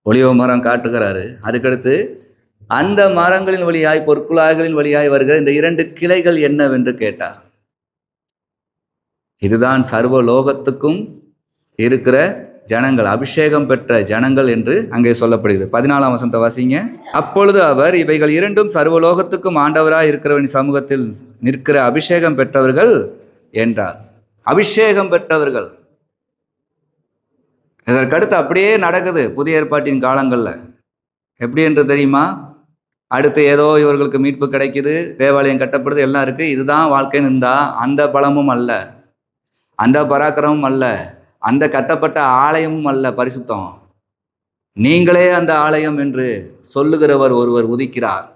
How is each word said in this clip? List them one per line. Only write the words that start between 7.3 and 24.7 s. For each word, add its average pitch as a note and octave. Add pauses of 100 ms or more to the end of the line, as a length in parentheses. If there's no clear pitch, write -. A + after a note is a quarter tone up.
இதுதான் B2
சர்வ B2
லோகத்துக்கும் C#3 (680)
இருக்கிற B2+ (180)
ஜனங்கள், A#2+
அபிஷேகம் C#3
பெற்ற B2
ஜனங்கள் B2+
என்று B2+
அங்கே A#2+
சொல்லப்படுகிறது. G#2
பதினாலாம் C#3
வசனத்தை A#2
வாசிங்க. B2+ (300)
"அப்பொழுது G3
அவர், D3+
'இவைகள் D3+
இரண்டும் G3+
சர்வலோகத்துக்கும் E3+
ஆண்டவராய் D#3
இருக்கிறவனின் C#3+
சமூகத்தில் C3+ (240)
நிற்கிற C#3
அபிஷேகம் D#3+
பெற்றவர்கள்' C3 (400)
என்றார்." G#2+ (460)
அபிஷேகம் G3+